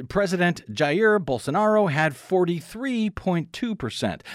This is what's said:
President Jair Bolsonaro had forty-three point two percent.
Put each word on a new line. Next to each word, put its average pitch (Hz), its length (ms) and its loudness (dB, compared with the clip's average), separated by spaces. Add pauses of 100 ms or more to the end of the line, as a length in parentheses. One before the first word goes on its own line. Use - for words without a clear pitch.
President 180 560 0 (100)
Jair 196 460 2
Bolsonaro 185 720 2
had 151 240 2
forty-three 214 960 -2
point 175 420 -4
two 226 220 -4
percent. 104 480 -6 (100)